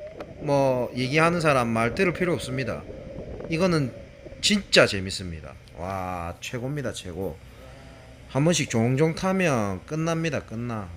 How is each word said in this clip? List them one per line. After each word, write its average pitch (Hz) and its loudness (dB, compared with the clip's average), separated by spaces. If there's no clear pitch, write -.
뭐 135 2
얘기하는 160 4
사람 135 4
말 113 2
들을 185 2
필요 175 0
없습니다. 123 -4
이거는 160 2
진짜 196 6
재밌습니다. 90 -4
와, 90 -6
최고입니다, 127 -6
최고. 90 -6
한 135 2
번씩 165 2
종종 131 4
타면 139 0
끝납니다, 160 -2
끝나. 113 -6